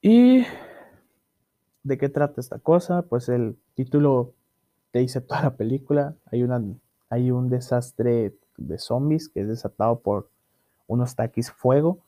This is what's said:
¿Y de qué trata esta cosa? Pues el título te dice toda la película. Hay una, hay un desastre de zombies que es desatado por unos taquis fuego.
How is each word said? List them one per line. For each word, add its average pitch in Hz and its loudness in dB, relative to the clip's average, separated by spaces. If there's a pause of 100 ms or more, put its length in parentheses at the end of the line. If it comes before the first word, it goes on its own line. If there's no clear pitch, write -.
¿Y 247 8 (1400)
de 131 -4
qué 139 -2
trata 143 -2
esta 131 -12
cosa? 175 0
Pues 123 -4
el 120 -2 (180)
título 131 0 (580)
te 123 0
dice 127 -2
toda - -6
la 143 0
película. 139 -2 (160)
Hay 120 0
una, 123 -2 (480)
hay 123 0
un 123 0
desastre 120 -2 (200)
de 76 -10
zombies 151 -2
que - -8
es 101 -4
desatado 117 -2
por 101 -4 (580)
unos 123 -2
taquis 113 -6
fuego. 147 0